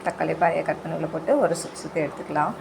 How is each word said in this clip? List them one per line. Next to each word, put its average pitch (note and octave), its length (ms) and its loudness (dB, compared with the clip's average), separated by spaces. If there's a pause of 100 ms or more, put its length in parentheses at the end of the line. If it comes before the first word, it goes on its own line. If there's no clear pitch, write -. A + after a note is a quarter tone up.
தக்காளி D#3+ 340 0
பாதியா E3 260 4
கட் D3 160 -2
பண்ணி E3 140 -2
உள்ள D#3+ 160 -2
போட்டு D#3+ 180 0 (140)
ஒரு E3 160 2
சுத்து - 220 -10
சுத்தி D#3 200 -2
எடுத்துக்கலாம். D3+ 560 -2